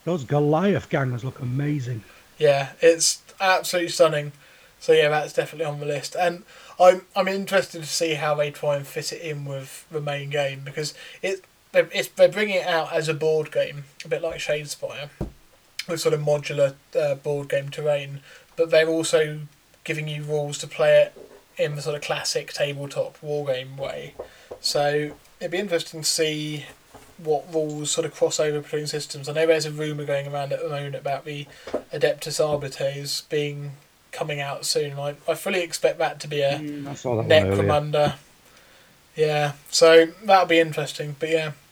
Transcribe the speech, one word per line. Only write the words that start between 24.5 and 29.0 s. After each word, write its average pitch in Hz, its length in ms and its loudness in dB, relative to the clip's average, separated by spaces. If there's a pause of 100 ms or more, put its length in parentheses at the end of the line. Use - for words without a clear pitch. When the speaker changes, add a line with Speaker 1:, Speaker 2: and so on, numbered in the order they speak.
Speaker 2:
So 147 520 0 (280)
it'd 170 120 -6
be 175 80 -2
interesting 165 420 -4
to 147 60 -2
see 151 580 -2 (520)
what 156 360 -2
rules 151 380 -2
sort 160 140 2
of 147 80 -6
cross 160 260 0
over 151 200 2
between 151 280 -4
systems. 147 420 -6